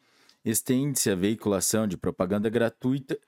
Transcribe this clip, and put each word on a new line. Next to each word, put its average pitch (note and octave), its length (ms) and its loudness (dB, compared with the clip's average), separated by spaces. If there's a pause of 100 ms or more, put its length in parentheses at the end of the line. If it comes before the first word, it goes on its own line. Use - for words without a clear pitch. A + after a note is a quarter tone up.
(440)
estende-se B2+ 680 0
à G2 40 2
veiculação G#2 680 0
de F#2 120 -4
propaganda G2 520 -2
gratuita B2+ 800 -2